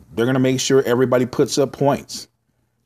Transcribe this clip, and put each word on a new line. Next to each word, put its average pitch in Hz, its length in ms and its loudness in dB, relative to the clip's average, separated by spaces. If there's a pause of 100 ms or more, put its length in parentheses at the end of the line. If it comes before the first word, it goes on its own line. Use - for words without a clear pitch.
(140)
they're 117 120 0
gonna 131 120 -2
make 131 220 0
sure 135 220 2
everybody 123 440 2
puts 131 320 -2
up 135 140 0
points. - 560 -4 (580)